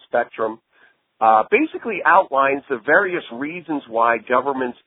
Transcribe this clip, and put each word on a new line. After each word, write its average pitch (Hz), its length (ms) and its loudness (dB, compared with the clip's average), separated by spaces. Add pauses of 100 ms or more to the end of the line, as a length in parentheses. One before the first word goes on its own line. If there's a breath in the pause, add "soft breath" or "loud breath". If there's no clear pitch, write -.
Spectrum, 113 540 -4 (600 soft breath)
uh, - 300 6
basically 247 540 -2
outlines 139 640 2
the 127 160 -4
various 175 480 0
reasons 151 560 -8
why 117 300 2
governments 127 680 -2